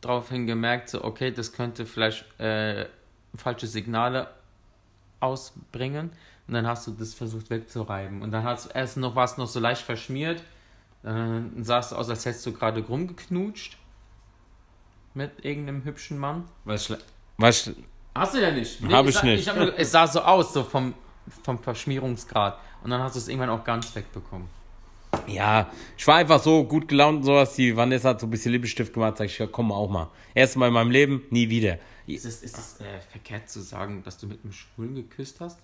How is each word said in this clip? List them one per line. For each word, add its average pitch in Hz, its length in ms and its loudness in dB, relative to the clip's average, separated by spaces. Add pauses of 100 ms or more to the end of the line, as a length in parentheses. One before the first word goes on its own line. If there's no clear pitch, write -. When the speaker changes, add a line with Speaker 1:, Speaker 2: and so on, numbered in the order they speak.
Speaker 1:
daraufhin 123 460 -4
gemerkt, 117 440 -2
so, - 140 -6
okay, 120 260 -4
das 113 220 -8
könnte 120 340 -8
vielleicht, 110 380 -4 (160)
äh, 107 460 -2 (480)
falsche 120 320 -6
Signale 113 600 -2 (920)
ausbringen. 135 920 -6 (360)
Und - 80 -8
dann 117 120 0
hast 117 200 -4
du 113 60 -10
das 110 220 -10
versucht 110 360 -10
wegzureiben. 104 720 -8
Und 107 80 -8
dann 110 140 -2
hast 123 220 -4
du - 80 -18
erst 127 220 -4
noch, 127 200 -4
warst 123 220 2
noch 127 100 -4
so 120 120 -4
leicht 120 220 0
verschmiert. 147 600 -6 (600)
Dann 113 600 -6
sahst 120 300 0
du - 40 -8
aus, 107 120 -4
als 113 160 -4
hättest 117 220 -6
du 117 60 -6
gerade 110 280 -2
rumgeknutscht. 180 960 -6 (1400)
Mit 143 300 -10
irgendeinem 143 400 -6
hübschen 147 340 -10
Mann. 147 260 -6 (200)
Speaker 2:
Was 107 220 -4
schle-, 110 120 -6 (400)
was 113 260 6
schle-, 110 100 -10 (400)
Speaker 1:
Hast 175 200 -2
du 262 60 2
ja 180 100 4
nicht. 123 300 -4
Nee, 104 120 0
Speaker 2:
Hab 131 120 8
Speaker 1:
ich 139 60 6
Speaker 2:
ich 127 60 4
Speaker 1:
sag, - 80 2
Speaker 2:
nicht. 110 160 6
Speaker 1:
ich - 80 -2
hab - 80 0
nur, - 220 2
es 165 140 2
sah 165 140 10
so 156 160 2
aus, 180 300 6
so 135 120 2
vom, 127 300 -2 (500)
vom 123 180 -4
Verschmierungsgrad. 120 960 -2 (240)
Und 120 80 -6
dann 123 120 0
hast 131 120 -4
du 127 60 -4
es 110 80 -8
irgendwann 127 220 -2
auch 110 140 -2
ganz 117 300 -4
wegbekommen. 92 540 -12 (760)
Speaker 2:
Ja, 104 440 4 (260)
ich - 100 -2
war 151 100 10
einfach 156 260 8
so 160 220 6
gut 147 240 -2
gelaunt 147 300 6
und 139 60 -4
sowas. 139 300 6
Die 123 220 4
Vanessa 123 340 4
hat 117 100 0
so 120 60 -6
ein 113 40 -4
bisschen 117 220 -2
Lippenstift 120 400 -2
gemacht, 110 260 0
sag 107 80 -2
ich, - 120 -8
ja, 113 80 -2
komm 113 260 -2
auch 101 180 0
mal. 85 200 -2 (240)
Erstmal 127 340 6
in 120 60 4
meinem 117 160 4
Leben, 139 400 4
nie 120 180 2
wieder. 110 300 2 (280)
Speaker 1:
Ist - 180 -10
es, 113 180 -12
ist - 160 -14
es, - 220 -16
äh, 101 200 -14 (100)
verkehrt 107 400 -14
zu 107 100 -12
sagen, 98 420 -10
dass 95 160 -16
du - 80 -14
mit 104 160 -12
einem 104 100 -14
Schwulen 117 420 -12
geküsst 135 460 -12
hast? 170 240 -14